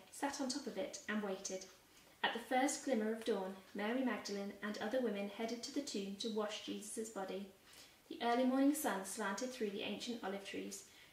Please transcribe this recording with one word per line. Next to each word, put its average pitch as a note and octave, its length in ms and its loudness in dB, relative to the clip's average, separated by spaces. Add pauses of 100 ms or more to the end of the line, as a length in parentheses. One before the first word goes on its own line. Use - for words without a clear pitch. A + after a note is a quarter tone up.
(100)
sat C#4 300 -2
on B3+ 80 0
top C4+ 180 -2
of G#3 100 -4
it, - 220 -2 (100)
and G#3 140 0
waited. F#3+ 420 -2 (580)
At - 120 4
the A#3 200 -2
first C4+ 300 4
glimmer A3 280 4
of A3+ 120 -4
dawn, G3 300 2 (200)
Mary A3 300 2
Magdalene G3+ 480 0 (100)
and G#3 160 -2
other B3+ 220 2
women G3+ 360 0
headed A#3 260 -2
to - 120 -6
the C#4+ 60 0
tomb G3 400 -4
to A3 140 -2
wash G#3 300 -2
Jesus' G3+ 440 -6
body. G3 380 -4 (600)
The - 140 -8
early A#3+ 220 6
morning C4+ 300 8
sun G3 300 0
slanted G#3+ 480 -2
through G#3 180 0
the G3 120 -2
ancient G#3+ 400 -2
olive G3 220 -4
trees, G3 400 -6 (280)